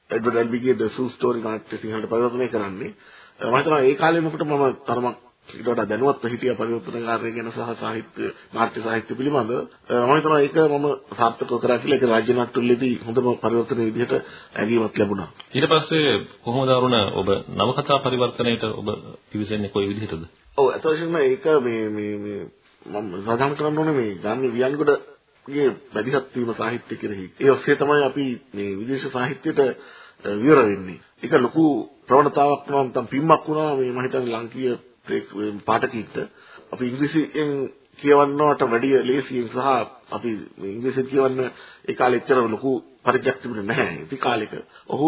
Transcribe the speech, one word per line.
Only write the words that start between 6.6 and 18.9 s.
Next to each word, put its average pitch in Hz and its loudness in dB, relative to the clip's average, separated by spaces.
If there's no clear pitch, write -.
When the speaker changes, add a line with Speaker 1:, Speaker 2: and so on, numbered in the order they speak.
Speaker 1:
කාර්යය 113 -4
ගැන 113 -8
සහ 120 -10
සාහිත්‍ය, 110 -8
නාට්‍ය 113 0
සාහිත්‍ය 113 -2
පිළිබඳව. 127 0
අ, - -4
මම 123 6
හිතනවා 151 4
ඒක 139 2
මම 143 0
සාර්ථකව 117 0
කරා 120 2
කියලා. 139 2
ඒක 131 2
රාජ්‍ය 113 4
නාට්‍යවලදී 120 2
හොඳම 120 0
පරිවර්තන 113 0
විදිහට 113 -2
ඇගීමක් 110 0
ලැබුණා. 101 -2
Speaker 2:
ඊට 143 0
පස්සේ 156 2
කොහොමද 131 -2
අරුණ 123 4
ඔබ 92 -2
නවකතා 131 2
පරිවර්තනයට 120 0
ඔබ 104 -8